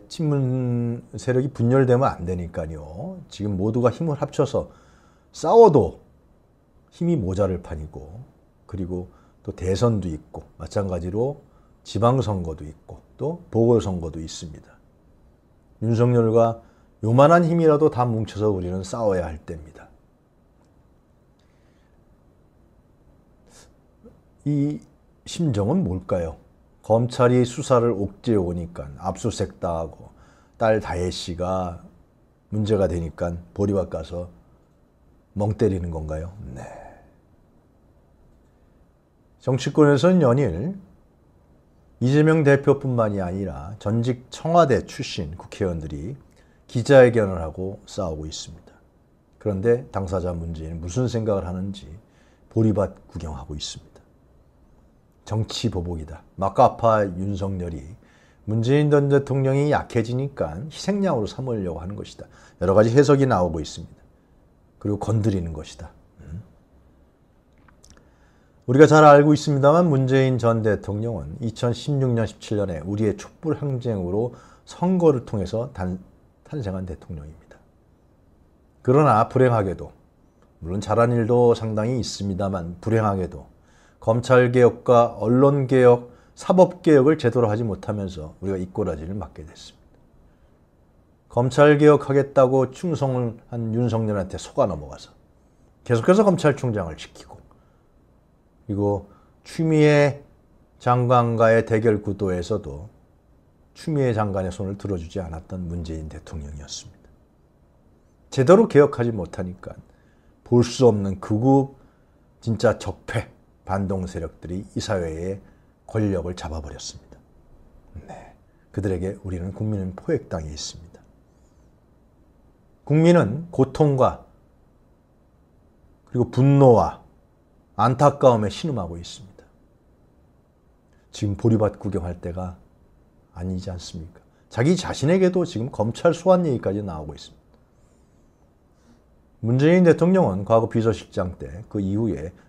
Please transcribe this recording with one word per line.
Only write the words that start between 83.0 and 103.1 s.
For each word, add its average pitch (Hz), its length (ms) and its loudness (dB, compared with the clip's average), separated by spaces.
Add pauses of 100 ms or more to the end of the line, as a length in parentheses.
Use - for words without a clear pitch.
검찰개혁과 120 1200 4
언론개혁, 123 920 4 (240)
사법개혁을 160 840 4
제대로 120 320 0
하지 110 140 -2
못하면서 90 800 -8
우리가 95 160 -4
이꼬라지를 90 580 -6
맞게 80 300 -14
됐습니다. - 400 -20 (1400)
검찰개혁하겠다고 139 1400 4
충성을 127 640 -4 (120)
한 113 240 -6
윤석열한테 110 640 -2
속아 - 280 -2
넘어가서 73 460 -10 (720)
계속해서 175 400 2
검찰총장을 127 720 0
지키고, - 420 -20 (1300)
그리고 101 440 -2 (340)
추미애 151 800 2 (560)
장관과의 117 840 2
대결 107 360 0
구도에서도 92 880 -6 (840)